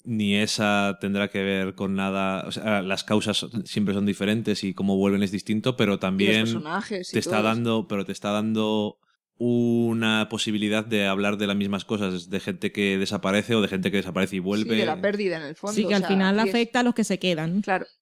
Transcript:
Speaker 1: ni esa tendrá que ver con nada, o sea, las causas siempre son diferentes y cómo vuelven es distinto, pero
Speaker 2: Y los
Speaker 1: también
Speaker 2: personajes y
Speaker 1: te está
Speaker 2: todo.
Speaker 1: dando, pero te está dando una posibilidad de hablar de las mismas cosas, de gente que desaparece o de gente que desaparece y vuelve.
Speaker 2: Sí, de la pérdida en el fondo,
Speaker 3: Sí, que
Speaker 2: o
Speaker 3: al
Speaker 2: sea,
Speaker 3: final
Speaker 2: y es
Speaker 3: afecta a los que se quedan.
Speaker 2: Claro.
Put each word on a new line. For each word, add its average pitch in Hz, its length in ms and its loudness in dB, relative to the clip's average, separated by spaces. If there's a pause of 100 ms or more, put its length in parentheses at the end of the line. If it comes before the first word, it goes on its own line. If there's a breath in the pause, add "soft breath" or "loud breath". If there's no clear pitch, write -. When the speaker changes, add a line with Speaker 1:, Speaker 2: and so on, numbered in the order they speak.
Speaker 1:
ni 107 320 0
esa 104 680 2
tendrá 98 280 0
que 101 120 -2
ver 95 320 0
con 98 220 -4
nada, 95 520 -2
o 95 40 -8
sea, 104 320 0
las 95 200 -2
causas 107 440 0 (180)
siempre 101 300 -2
son 101 100 0
diferentes 104 580 0
y 95 120 -4
cómo 98 220 0
vuelven 98 260 4
es 92 80 -2
distinto, 107 440 -2
pero 104 180 2
Speaker 2:
Y - 20 2
los 92 60 -6
Speaker 1:
también 98 420 2
Speaker 2:
personajes 165 680 -4
y - 40 -10
Speaker 1:
te 110 60 2
está 113 180 0
Speaker 2:
todo. 107 80 2
Speaker 1:
dando, 113 420 0
pero 98 180 -4
te 95 60 -8
está 101 180 -6
dando 107 720 0 (400)
una 117 880 2
posibilidad 107 560 0
de 107 200 0
hablar 101 320 2
de 104 100 0
las 101 80 0
mismas 98 300 -2
cosas, 92 440 -4
de 95 100 -4
gente 98 320 -4
que 98 260 0
desaparece 101 580 0
o 110 60 4
de 98 60 2
gente 95 240 -2
que 101 60 0
desaparece 95 380 0
y 92 40 -2
vuelve. 104 340 -2
Speaker 2:
Sí, - 60 2
de - 60 2
la 165 160 -2
pérdida 202 360 -2
en 160 60 -10
el 147 120 -10
fondo, 202 200 -6
Speaker 3:
Sí, 208 120 2
que 208 60 2
Speaker 2:
o - 20 4
Speaker 3:
al 190 60 4
Speaker 2:
sea, 175 80 -2
Speaker 3:
final 190 260 4
Speaker 2:
y 208 40 4
es 220 100 2
Speaker 3:
afecta 233 320 0
a - 20 2
los 240 100 2
que 220 100 0
se 190 140 0
quedan. 175 440 0
Speaker 2:
Claro. 190 240 0 (160)